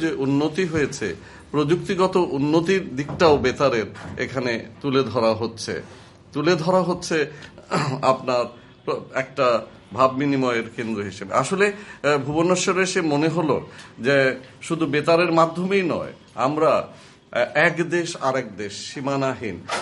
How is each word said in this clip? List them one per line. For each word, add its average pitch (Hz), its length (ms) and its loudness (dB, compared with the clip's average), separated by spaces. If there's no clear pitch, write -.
যে 160 120 0
উন্নতি 143 520 2
হয়েছে, 135 500 -2
প্রযুক্তিগত 175 640 2
উন্নতির 165 800 2
দিকটাও 147 420 4
বেতারের 127 480 2
এখানে 123 480 -4
তুলে 135 220 2
ধরা 113 300 2
হচ্ছে, 107 480 -6
তুলে 151 220 2
ধরা 180 260 2
হচ্ছে 170 500 -2
আপনার 123 440 0
প্র-, 123 140 -4
একটা 127 520 0
ভাব 127 220 4
বিনিময়ের 131 480 0
কেন্দ্র 110 260 -4
হিসেবে। 95 320 -8
আসলে, 185 340 2
আহ, 147 500 -2
ভুবনেশ্বরে 170 640 2
এসে 185 180 0
মনে 151 260 2
হলো 147 400 0
যে 131 360 4
শুধু 160 240 -2
বেতারের 165 460 2
মাধ্যমেই 170 500 2
নয়, 101 320 -4
আমরা, 139 560 2
আহ, 120 220 0
এক 165 360 2
দেশ 170 280 -4
আর 131 180 -2
এক 110 220 -6
দেশ, 104 160 -8
সীমানাহীন। 131 840 -6